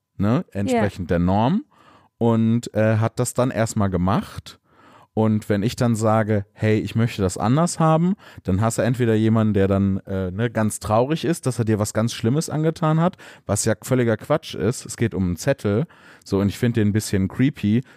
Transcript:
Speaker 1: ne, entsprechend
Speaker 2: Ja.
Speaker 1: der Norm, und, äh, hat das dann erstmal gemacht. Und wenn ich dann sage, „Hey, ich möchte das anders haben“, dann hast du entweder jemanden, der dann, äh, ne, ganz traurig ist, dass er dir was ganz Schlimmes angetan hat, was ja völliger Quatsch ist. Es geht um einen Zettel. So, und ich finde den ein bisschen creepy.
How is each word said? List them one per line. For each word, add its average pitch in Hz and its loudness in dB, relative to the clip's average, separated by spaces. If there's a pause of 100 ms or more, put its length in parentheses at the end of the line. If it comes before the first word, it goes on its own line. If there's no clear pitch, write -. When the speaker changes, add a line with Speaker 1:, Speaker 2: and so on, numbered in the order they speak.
(180)
Speaker 1:
ne, 113 0
entsprechend 101 -2
Speaker 2:
Ja. 87 2
Speaker 1:
der - 2
Norm, 110 2 (520)
und, 113 2
äh, 110 2
hat 110 0
das 123 -2
dann 156 0
erstmal 107 0
gemacht. 95 -2 (560)
Und 110 0
wenn 101 0
ich 120 -2
dann 120 0
sage, 107 0
„Hey, 110 0
ich 82 -4
möchte 110 0
das 92 0
anders 143 0
haben“, 160 2 (300)
dann 95 0
hast 113 0
du 104 0
entweder 117 2
jemanden, 110 2
der 98 4
dann, 98 2
äh, 95 -4
ne, 113 -4
ganz 110 -2
traurig 127 0
ist, 165 -2
dass 127 -2
er 113 -2
dir 110 2
was 107 -2
ganz 113 -2
Schlimmes 143 -2
angetan 156 0
hat, 180 0 (280)
was - -2
ja 110 2
völliger 120 2
Quatsch - -4
ist. - -4
Es - -14
geht 113 -2
um 95 -2
einen 90 -2
Zettel. 117 -2 (360)
So, 98 0
und 101 2
ich 92 -4
finde 117 0
den 104 2
ein 98 0
bisschen 98 0
creepy. 120 0 (160)